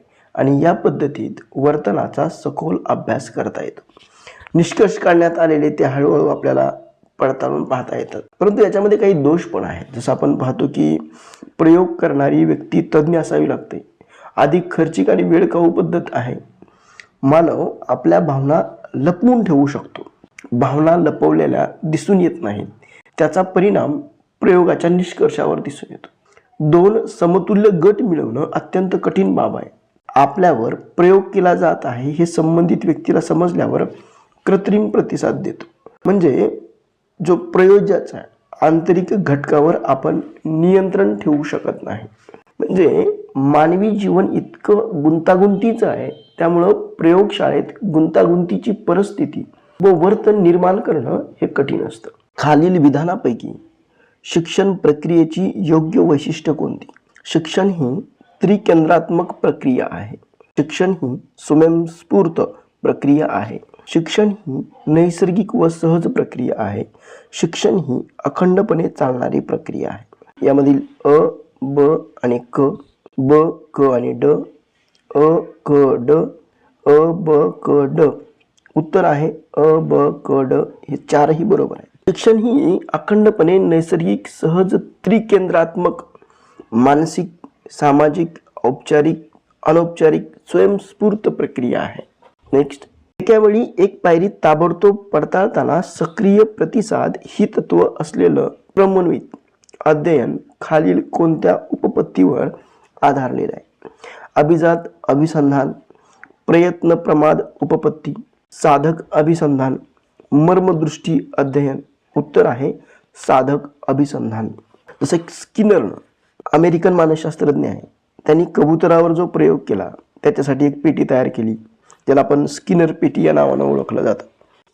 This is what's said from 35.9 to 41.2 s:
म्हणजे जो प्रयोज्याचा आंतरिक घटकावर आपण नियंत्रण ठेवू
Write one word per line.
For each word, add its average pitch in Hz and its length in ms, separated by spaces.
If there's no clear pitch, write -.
म्हणजे 180 560
जो 175 100
प्रयोज्याचा 185 800
आंतरिक 165 500
घटकावर 156 640
आपण 151 340
नियंत्रण 190 720
ठेवू 151 280